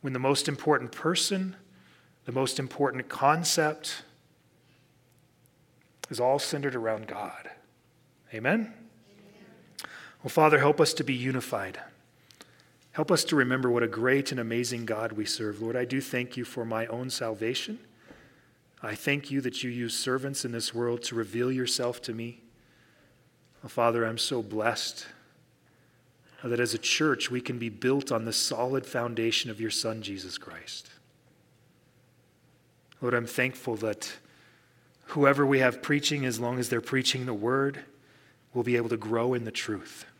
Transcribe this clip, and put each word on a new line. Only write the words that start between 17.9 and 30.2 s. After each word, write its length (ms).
I 140
thank 380
you 80
that 240
you 60
use 280
servants 460
in 80
this 200
world 320
to 120
reveal 340
yourself 520
to 120
me. 280
Oh, 40
Father, 360
I'm 140
so 260
blessed 640
that 160
as 120
a 60
church 540
we 80
can 180
be 100
built 440
on 120
the 80
solid 540
foundation 640
of 100
your 120
Son, 300
Jesus 360